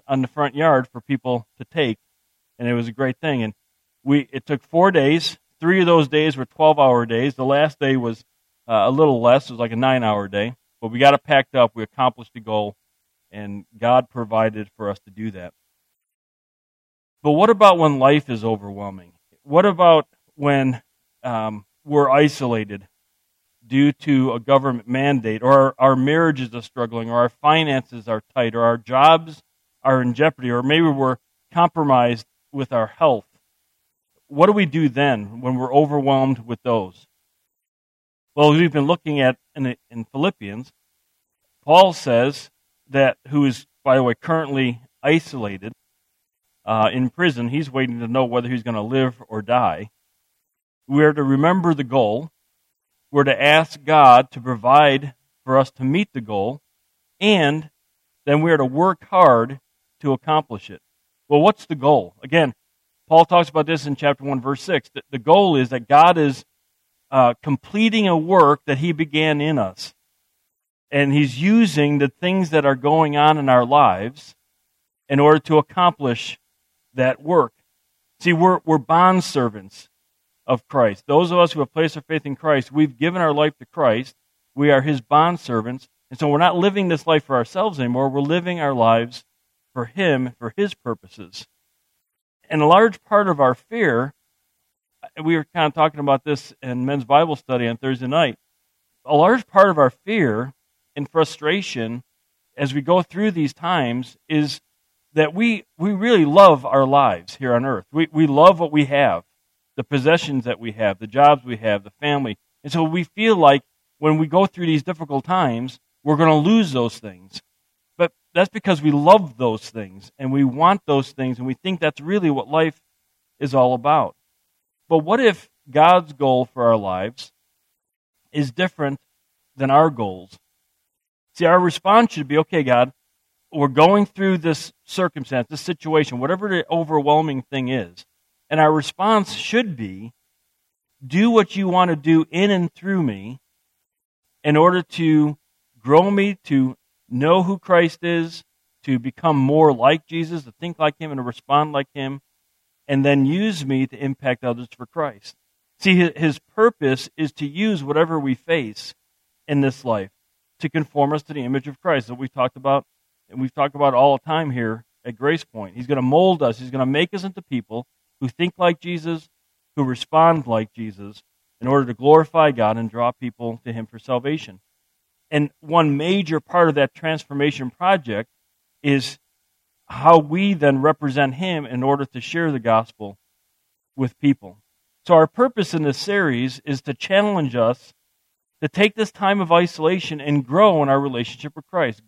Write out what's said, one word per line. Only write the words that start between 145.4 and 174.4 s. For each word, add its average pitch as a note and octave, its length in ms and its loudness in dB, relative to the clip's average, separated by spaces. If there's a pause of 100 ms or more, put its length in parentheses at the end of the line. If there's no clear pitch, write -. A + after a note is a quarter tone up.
grow D3+ 320 2
me, G3 360 -2
to C3 300 -2 (320)
know D#3 360 0
who F#3+ 160 -6
Christ F3 440 0
is, E3+ 400 -6 (420)
to C3 120 -2
become C#3 400 -2
more D3 340 4
like C3+ 360 0
Jesus, E3 380 -8
to A#2+ 60 -20
think E3+ 280 -14
like D3+ 180 -2
him D#3 140 -12
and C#3 80 -8
to B2+ 40 -8
respond D3 500 -4
like C#3 200 -6
him, C#3 280 -10 (640)
and C#3 180 0
then C#3 220 2
use F3+ 360 -2
me C3 220 -2
to B2+ 100 -10
impact C3+ 480 -6
others A#2+ 320 -6
for B2 120 -18
Christ." C#3 480 -10 (420)
See, F#3 240 2
hi-, E3+ 140 0
his D3+ 240 -2
purpose D#3 760 -2
is D#3 180 -6
to D3+ 120 -10
use F3 380 -4
whatever D#3 360 -2
we C#3 140 -2
face B2+ 640 -8 (520)
in C#3+ 140 -2
this C3+ 240 -4
life G#2+ 240 -4 (480)
to D#3+ 120 -8
conform D3 440 -4
us D3 100 -4
to D#3 100 -18
the C#3 120 -10
image C3 220 -6
of C#3 120 -16
Christ D3 280 -4
that A#2+ 80 -14
we B2+ 120 -10
talked B2+ 300 -6
about, C3+ 300 -4 (420)
and A2+ 100 -14
we've C3 140 -8
talked C#3+ 220 -4
about C#3+ 180 0
all C3+ 240 2
the - 80 -20
time D#3+ 240 -4
here A#2 360 -6 (200)
at A#2+ 100 -14
Grace D3 300 -4
Point. G2+ 300 -16
He's B2 120 -14
gonna C3+ 140 -4
mold D#3+ 400 2
us. A#2 160 -2
He's B2+ 140 -18
gonna C3 160 -4
make D3 260 -2
us F#3 100 -10
into F#3+ 200 -14
people A#2+ 420 -10 (360)
who C3 60 -4
think F3 300 -6
like F3 240 -2
Jesus, E3+ 480 -10 (480)
who C#3+ 80 -2
respond D#3 600 0
like A2 280 -4
Jesus, G#2 500 -16 (380)
in B2+ 60 -10
order C3+ 180 0
to A#2+ 80 -8
glorify D3+ 580 4
God A2 240 0
and A2+ 140 -6
draw A#2+ 240 -4
people A#2 500 -12
to B2 80 -12
him A2+ 140 -12
for A#2 120 -20
salvation. B2+ 640 -8 (720)